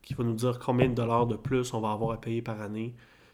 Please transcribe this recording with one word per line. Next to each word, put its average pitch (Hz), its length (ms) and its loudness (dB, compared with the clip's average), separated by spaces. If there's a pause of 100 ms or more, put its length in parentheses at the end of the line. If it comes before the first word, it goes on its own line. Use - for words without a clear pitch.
qui - 100 -10
va 127 100 -4
nous 117 120 0
dire 120 240 0
combien 131 280 4
de 123 80 0
dollars 117 320 4
de 113 100 0
plus 127 360 0
on 113 80 -2
va 107 120 0
avoir 113 180 -2
à 113 100 -4
payer 117 220 -4
par 110 180 -6
année, 110 340 -6 (400)